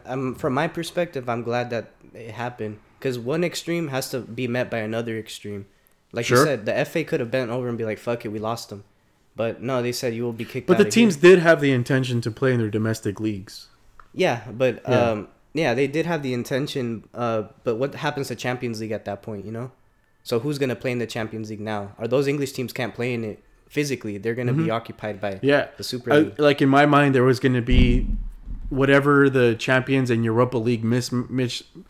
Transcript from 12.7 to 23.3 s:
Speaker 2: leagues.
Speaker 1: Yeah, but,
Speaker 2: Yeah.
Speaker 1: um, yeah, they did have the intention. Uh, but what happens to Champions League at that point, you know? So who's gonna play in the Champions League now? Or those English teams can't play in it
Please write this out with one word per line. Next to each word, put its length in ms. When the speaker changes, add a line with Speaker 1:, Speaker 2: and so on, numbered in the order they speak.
Speaker 2:
leagues. 480
Speaker 1:
Yeah, 380
but, 380
Speaker 2:
Yeah. 240
Speaker 1:
um, 160
yeah, 180
they 140
did 200
have 160
the 120
intention. 680
Uh, 300
but 120
what 180
happens 340
to 60
Champions 460
League 120
at 140
that 160
point, 240
you 60
know? 180
So 160
who's 180
gonna 180
play 160
in 60
the 80
Champions 420
League 120
now? 360
Or 100
those 220
English 240
teams 200
can't 220
play 200
in 100
it 180